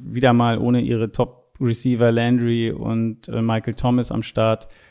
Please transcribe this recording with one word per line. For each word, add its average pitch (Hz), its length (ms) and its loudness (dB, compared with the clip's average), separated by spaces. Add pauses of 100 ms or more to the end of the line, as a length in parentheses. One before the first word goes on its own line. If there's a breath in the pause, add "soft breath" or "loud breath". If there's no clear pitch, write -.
wieder 123 320 2
mal 117 260 2
ohne 120 220 2
ihre 117 320 -2
Top-Receiver 120 1000 -2
Landry 117 640 0
und, 113 560 -4
äh, 113 120 -4
Michael 113 340 -2
Thomas 123 360 0
am 113 140 -4
Start. 110 420 -2 (240 soft breath)